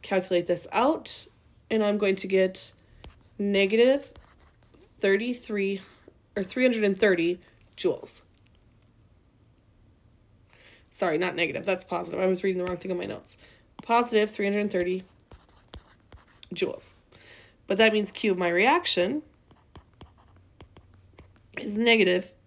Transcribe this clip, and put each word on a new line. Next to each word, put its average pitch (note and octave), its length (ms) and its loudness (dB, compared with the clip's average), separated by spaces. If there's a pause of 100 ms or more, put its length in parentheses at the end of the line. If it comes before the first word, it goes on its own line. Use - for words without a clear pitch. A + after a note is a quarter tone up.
Calculate F#3 460 0
this E3+ 240 -2
out, - 560 -2 (420)
and A3 140 0
I'm G#3 160 0
going G3 160 2
to F#3+ 140 -6
get F#3 440 0 (640)
negative G#3 760 2 (880)
thirty-three G3+ 840 0 (540)
or G3 80 -2
three B3 180 -2
hundred A3+ 220 2
and G3 140 2
thirty F3+ 420 2 (360)
joules. - 460 -4 (2750)
Sorry, E3 280 -2
not F3+ 160 -2
negative, - 320 -4
that's F#3 180 -2
positive. E3+ 360 -6
I F#3 60 2
was F#3 180 0
reading F#3 180 -2
the F3+ 60 -4
wrong F3+ 100 -6
thing F#3+ 140 -8
on F3+ 40 -2
my F3+ 80 -6
notes. - 320 -10 (460)
Positive A#3 480 2
three G#3 160 -4
hundred G#3 240 -2
thirty F#3 320 -2 (1500)
joules. - 380 -6 (720)
But G3 120 -2
that A3 140 6
means G#3 200 -2
Q - 180 0
of F3+ 80 0
my F3+ 100 0
reaction A#3 760 2 (2500)
is G#3 160 -6
negative G#3+ 560 4 (140)